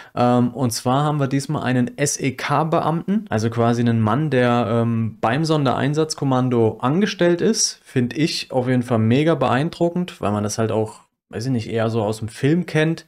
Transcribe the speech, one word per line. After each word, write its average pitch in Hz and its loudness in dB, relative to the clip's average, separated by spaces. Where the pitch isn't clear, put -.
Ähm, 123 2
und 120 -2
zwar 127 0
haben 151 0
wir 139 0
diesmal 139 -2
einen 123 0
S 143 -2
E 139 -2
K-Beamten, 165 -2
also 110 0
quasi 117 2
einen 117 2
Mann, 117 2
der, 120 2
ähm, 113 0
beim 139 0
Sondereinsatzkommando 135 0
angestellt 175 2
ist. - 0
Find 123 -2
ich - -2
auf 127 0
jeden 127 2
Fall 120 0
mega 139 4
beeindruckend, 165 -2
weil 98 -2
man 104 0
das 104 -4
halt 110 0
auch, 107 -4
weiß 107 -8
ich 135 -2
nicht, 113 -2
eher 113 0
so 113 -2
aus 107 -2
dem 107 -8
Film 160 0
kennt. 160 -2